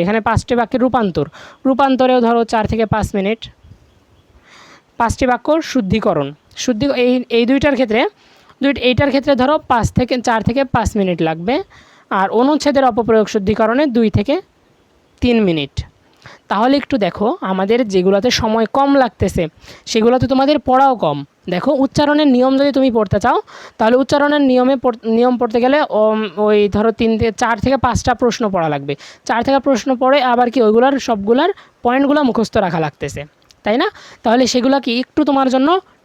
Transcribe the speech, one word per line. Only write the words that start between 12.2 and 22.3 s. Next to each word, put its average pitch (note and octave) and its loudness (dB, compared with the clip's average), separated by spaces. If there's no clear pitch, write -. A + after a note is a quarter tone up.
অনুচ্ছেদের C4+ 2
অপপ্রয়োগ A3+ 2
শুদ্ধিকরণে A3 0
দুই A3+ 0
থেকে C4+ -2
তিন A#3 2
মিনিট। D#3+ -2
তাহলে A#3+ 0
একটু C4+ -4
দেখো, G3+ -2
আমাদের G3+ -2
যেগুলোতে F#3+ 0
সময় A3+ -2
কম C#4 2
লাগতেছে, G3+ -2
সেগুলোতে A#3 0
তোমাদের C4+ 2
পড়াও C4 2
কম। D3 -4
দেখো, F3+ -2
উচ্চারণের D4 0
নিয়ম C4 2